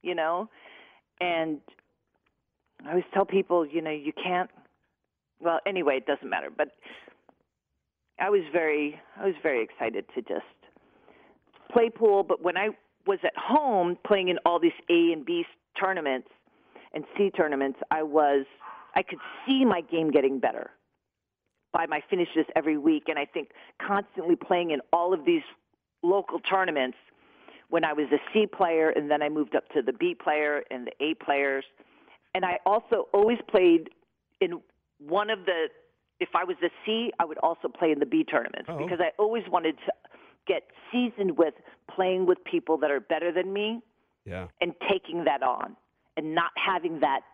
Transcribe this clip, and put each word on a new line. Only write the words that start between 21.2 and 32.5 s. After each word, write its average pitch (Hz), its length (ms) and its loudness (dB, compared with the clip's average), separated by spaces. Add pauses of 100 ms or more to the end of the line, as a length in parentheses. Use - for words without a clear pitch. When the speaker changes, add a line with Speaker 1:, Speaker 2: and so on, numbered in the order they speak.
Speaker 1:
by 165 140 0
my 151 240 -4
finishes 165 460 0
every 156 240 0
week. 151 300 2
And 156 100 -2
I 143 60 -4
think - 240 -8 (300)
constantly 196 560 0
playing 175 360 0
in 143 80 0 (120)
all 175 220 2
of 160 100 -2
these 160 200 2 (580)
local 185 380 0
tournaments 160 580 0 (720)
when 165 160 2
I 151 80 -2
was 147 180 0
a 147 60 4 (160)
C 214 140 4
player, 165 420 2
and 147 220 0
then 151 100 4
I 147 80 0
moved 151 260 -4
up - 200 -2
to 143 80 2
the 123 100 -2
B 170 220 -2
player 151 560 -2
and 123 160 -8
the - 40 -10 (140)
A 156 80 0
players. 139 500 -2 (680)
And 185 100 -2
I 180 220 -2